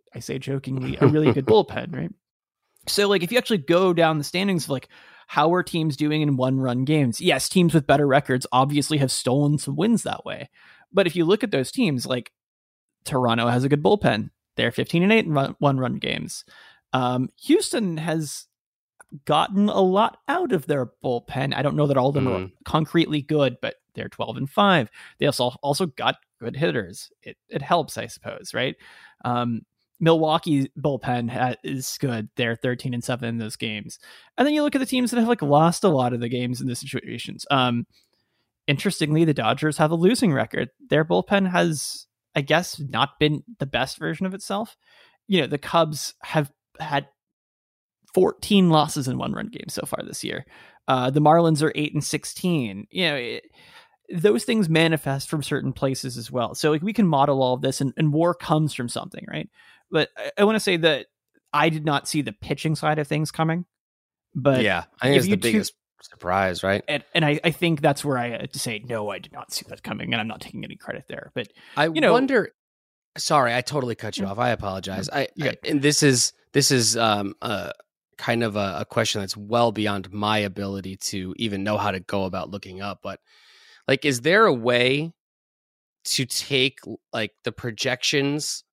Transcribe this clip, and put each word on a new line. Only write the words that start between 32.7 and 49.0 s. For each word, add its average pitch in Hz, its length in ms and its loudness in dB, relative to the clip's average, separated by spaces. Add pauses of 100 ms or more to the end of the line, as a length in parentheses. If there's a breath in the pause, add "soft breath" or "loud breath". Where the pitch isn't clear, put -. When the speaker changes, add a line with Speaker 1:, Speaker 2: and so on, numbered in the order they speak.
Speaker 1:
and 120 100 -6
seven 120 240 -4
in 117 100 -4
those 110 200 -8
games. 107 420 -8 (380 loud breath)
And 262 100 2
then 294 60 2
you 302 100 2
look 294 120 -2
at 277 40 0
the 262 60 0
teams 247 260 -2
that 240 80 0
have, 226 100 2
like, 240 120 0
lost 151 420 4
a 202 60 6
lot 127 240 2
of 120 80 -4
the 120 80 -4
games 123 320 -4
in 135 60 -4
the 120 80 -2
situations. - 760 -10
Um, 123 340 2 (840)
interestingly, 156 580 2
the 156 80 2
Dodgers 131 440 0
have 156 140 4
a 170 40 2
losing 185 380 4
record. 127 360 -2 (200)
Their 151 160 2
bullpen 185 460 2
has, 175 560 -2 (280)
I 156 60 2
guess, 156 380 0
not 139 400 -2
been 151 240 2 (160)
the 139 80 -4
best 131 320 -4
version 165 260 -4
of 185 80 -4
itself. 202 420 -8 (520 soft breath)
You 185 140 4
know, 131 60 -2
the 147 120 -4
Cubs 160 640 -2
have 151 280 -2 (280)
had 143 280 -4 (1080)
fourteen 190 580 4
losses 151 360 2